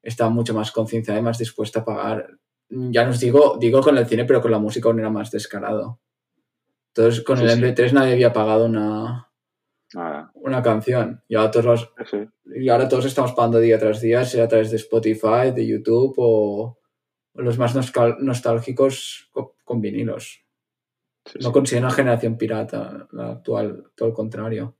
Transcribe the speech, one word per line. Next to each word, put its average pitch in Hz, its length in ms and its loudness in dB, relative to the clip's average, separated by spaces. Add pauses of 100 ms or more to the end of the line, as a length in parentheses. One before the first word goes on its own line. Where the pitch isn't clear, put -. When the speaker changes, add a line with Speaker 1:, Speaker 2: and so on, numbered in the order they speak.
Speaker 1:
está 113 280 -2
mucho 113 240 0
más 107 180 -4
concienciada 110 480 -4
y 113 40 -2
más 117 160 -2
dispuesta 113 400 -6
a 110 40 -8
pagar. 104 540 -6 (320)
Ya 123 360 0
no 127 40 -2
os 120 100 -2
digo, 139 400 4
digo 131 220 4
con 143 160 4
el 117 80 2
cine, 117 180 0
pero 123 160 4
con 117 120 0
la 107 80 2
música 107 280 -2
aún 113 120 2
era 110 100 -4
más 107 220 -6
descarado. 107 680 -8 (920)
Entonces, 117 300 4
con 135 140 2
Speaker 2:
Sí, 123 80 2
Speaker 1:
el 117 40 4
Speaker 2:
sí. 117 80 6
Speaker 1:
M 123 120 2
P 110 40 -2
tres 120 180 4
nadie 135 220 4
había 120 180 4
pagado 110 360 2
una, 110 640 -4 (640)
Speaker 2:
Nada. 78 400 -10
Speaker 1:
una 131 260 -4
canción. 117 680 -2
Y 113 60 -6
ahora 107 160 2
todos 117 160 2
los, 117 280 2 (120)
Speaker 2:
Sí, - 120 -8
sí. 107 120 -8 (260)
Speaker 1:
y 131 140 -2
ahora 123 180 4
todos 127 180 2
estamos 135 280 -2
pagando 117 240 2
día 113 220 6
tras 107 200 0
día, 120 260 2
sea 123 180 0
a 113 40 2
través 110 220 2
de 113 80 -4
Spotify, 113 760 0
de 113 100 -2
YouTube 113 520 0
o, 110 600 0 (560)
o - 80 -12
los 120 160 -2
más 123 180 0
nostal-, 123 440 0
nostálgicos 127 1120 -2
co-, - 320 -10
con 120 180 -6
vinilos. 110 640 -8 (800)
Speaker 2:
Sí, - 160 -18
Speaker 1:
No 123 60 -2
Speaker 2:
sí. 120 40 0
Speaker 1:
considero 123 360 2
una - 80 -2
generación 117 420 0
pirata 110 720 -8
la 113 200 -10
actual, 107 540 -6 (100)
todo 113 140 -2
el 113 40 -6
contrario. 113 680 -8